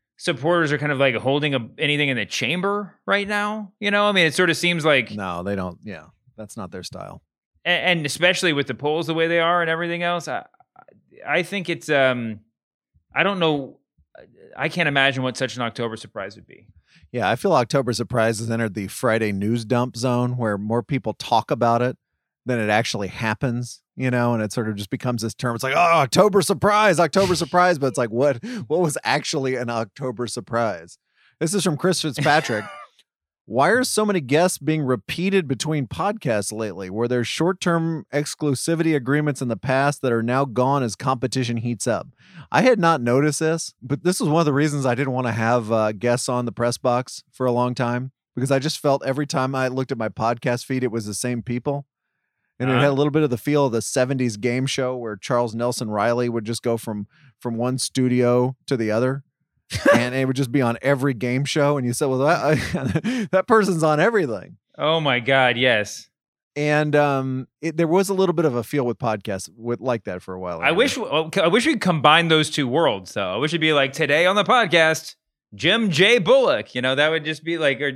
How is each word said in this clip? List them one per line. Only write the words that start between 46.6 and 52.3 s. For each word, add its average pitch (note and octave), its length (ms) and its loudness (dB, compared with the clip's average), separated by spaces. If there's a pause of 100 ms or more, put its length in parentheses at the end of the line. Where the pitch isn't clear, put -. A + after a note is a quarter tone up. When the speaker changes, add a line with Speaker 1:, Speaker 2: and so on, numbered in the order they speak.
Speaker 2:
box B2 520 -2
for - 140 -4
a B2 60 2
long B2 240 0
time, B2 360 -2 (240)
because C3 160 -2
I C3+ 80 4
just D3+ 200 -4
felt C#3 260 0
every C3+ 220 -2
time C3 280 -2
I C3 120 0
looked B2+ 240 -4
at B2 60 -6
my A2 120 -2
podcast A#2+ 560 -2
feed, C3 180 -2
it A#2+ 80 0
was A2 140 -4
the G#2 80 -8
same B2 300 -4
people. C#3 420 -4 (760)